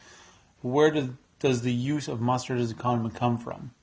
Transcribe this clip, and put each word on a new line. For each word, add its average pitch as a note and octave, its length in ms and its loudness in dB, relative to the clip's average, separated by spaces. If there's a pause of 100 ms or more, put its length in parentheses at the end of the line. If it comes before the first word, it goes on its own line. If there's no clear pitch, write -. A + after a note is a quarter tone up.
(600)
Where C#3+ 300 4
do, C3 260 -2 (220)
does B2+ 220 2
the B2 100 0
use C3+ 380 -2
of B2+ 100 -4
mustard B2 400 0
as A#2 120 0
a A2 40 -8
condiment A#2 400 0
come A#2+ 220 0
from? - 340 -10 (120)